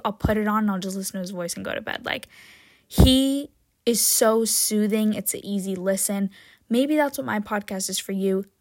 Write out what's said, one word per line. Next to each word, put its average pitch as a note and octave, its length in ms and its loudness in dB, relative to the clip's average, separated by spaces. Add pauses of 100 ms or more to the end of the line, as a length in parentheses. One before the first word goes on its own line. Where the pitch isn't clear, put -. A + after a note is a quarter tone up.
I'll G#3+ 80 -2
put G#3+ 240 0
it G#3 120 0
on G#3+ 160 2
and G#3 60 2
I'll F#3+ 80 0
just F#3+ 180 -6
listen F#3+ 180 -8
to F#3+ 60 -6
his F3+ 100 -8
voice F3 240 -6
and F#3+ 100 -10
go - 100 -6
to - 60 -6
bed. - 240 -8
Like, - 240 -8 (600)
he C4+ 600 4 (340)
is A#3+ 160 2
so A3+ 460 4
soothing. G#3+ 640 0
It's - 220 -4
an - 100 -10
easy G3 300 -4
listen. G3 560 -2 (400)
Maybe C#4 260 2
that's C#4+ 220 0
what C4+ 80 -4
my G#3+ 120 -2
podcast G3+ 520 -4
is F#3+ 80 -4
for - 140 -8
you. F#3+ 340 0 (140)